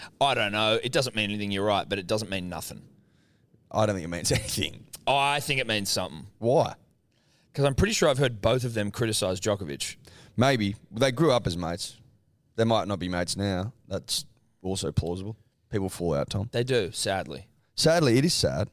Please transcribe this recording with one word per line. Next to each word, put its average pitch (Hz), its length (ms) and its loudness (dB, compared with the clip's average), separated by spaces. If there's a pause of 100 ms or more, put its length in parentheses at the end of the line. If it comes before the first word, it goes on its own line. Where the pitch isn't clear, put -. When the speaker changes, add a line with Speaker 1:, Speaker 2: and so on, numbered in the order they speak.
(200)
Speaker 1:
I 139 140 2
don't 107 180 0
know. 110 280 2
It 123 120 -4
doesn't 127 240 0
mean 104 140 0
anything, 104 200 -4
you're 98 140 0
right, 101 240 2
but 98 100 -2
it 92 80 -8
doesn't 104 240 -2
mean 90 200 -6
nothing. - 320 -10 (880)
Speaker 2:
I 107 140 2
don't 104 100 0
think 85 80 -6
it 85 60 -8
means 85 220 -4
<laughs> - 0 -
anything. - 520 -4 (220)
Speaker 1:
I 139 340 2
think 139 200 -2
it 123 60 -2
means 104 220 -2
something. 80 380 -4 (120)
Speaker 2:
Why? 120 360 2 (800)
Speaker 1:
'Cause 139 100 2
I'm 139 100 2
pretty 208 200 2
sure 175 160 4
I've 131 80 2
heard 123 240 0
both 117 220 4
of 120 100 -6
them 104 160 -2
criticise 101 500 0
Djokovic. 98 560 -4 (400)
Speaker 2:
Maybe. 113 400 2 (160)
They 131 180 2
grew 135 220 4
up 120 140 2
as 87 100 -2
mates. 85 400 -6 (600)
They 113 80 2
might 110 220 2
not 101 120 -2
be 90 100 -4
mates 90 280 -2
now. 98 360 -2 (160)
That's - 380 -6 (360)
also 95 300 -4
plausible. 92 440 -2 (340)
People 95 180 -2
fall 85 260 -2
out, 71 160 -2
Tom. 104 220 -4
Speaker 1:
They 120 100 0
do, 123 300 0
sadly. 92 540 -4 (300)
Speaker 2:
Sadly, 151 420 6
it 139 80 4
is 175 80 2
sad. 76 380 0